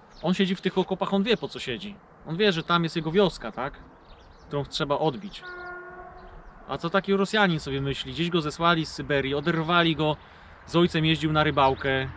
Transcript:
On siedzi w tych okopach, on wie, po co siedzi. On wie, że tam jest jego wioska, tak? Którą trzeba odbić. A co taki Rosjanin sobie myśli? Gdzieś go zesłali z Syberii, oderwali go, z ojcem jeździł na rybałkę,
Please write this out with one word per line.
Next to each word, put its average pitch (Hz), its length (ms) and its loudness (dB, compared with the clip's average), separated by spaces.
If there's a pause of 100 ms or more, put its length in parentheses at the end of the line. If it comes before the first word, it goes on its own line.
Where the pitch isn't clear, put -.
(220)
On 175 120 2
siedzi 190 220 2
w - 60 -10
tych - 160 -2
okopach, 185 360 -2
on 196 100 2
wie, 220 140 2
po 139 100 -6
co 127 120 -10
siedzi. 101 360 -8 (320)
On 160 100 -6
wie, 208 140 4
że 160 120 0
tam 170 200 2
jest 160 120 -2
jego 160 160 -4
wioska, 170 400 2
tak? 131 280 -6 (680)
Którą 143 180 -4
trzeba 143 320 0
odbić. 123 460 -2 (1200)
A 139 100 -6
co 170 120 -4
taki 196 240 2
Rosjanin 196 460 2
sobie 139 220 -4
myśli? 135 320 -4
Gdzieś 170 160 0
go 165 120 2
zesłali 165 440 2
z - 60 -12
Syberii, 139 440 0
oderwali 165 600 2
go, 151 220 0 (480)
z - 100 -2
ojcem 170 300 4
jeździł 156 260 2
na 151 120 4
rybałkę, 135 720 2